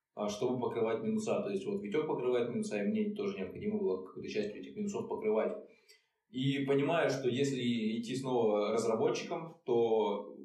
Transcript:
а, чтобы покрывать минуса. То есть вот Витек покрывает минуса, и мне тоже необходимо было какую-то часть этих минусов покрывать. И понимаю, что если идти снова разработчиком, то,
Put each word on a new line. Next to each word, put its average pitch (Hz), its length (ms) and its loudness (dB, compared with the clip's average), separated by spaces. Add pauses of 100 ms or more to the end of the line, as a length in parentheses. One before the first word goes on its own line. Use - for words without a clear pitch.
(160)
а, 104 120 -2
чтобы 123 320 0
покрывать 110 440 0
минуса. 107 400 0
То 101 80 -4
есть - 140 -2
вот 101 180 -2
Витек 151 240 -2
покрывает 123 420 2
минуса, 107 320 -2
и 101 60 0
мне 104 280 0
тоже 98 220 -2
необходимо 104 400 -4
было 95 280 0
какую-то - 240 -12
часть 104 260 -2
этих - 200 -12
минусов 104 320 -4
покрывать. - 480 2 (760)
И 139 340 0
понимаю, 139 460 4
что 123 180 2
если 131 320 0 (400)
идти 127 140 -4
снова 110 580 2
разработчиком, 120 920 0
то, 110 800 2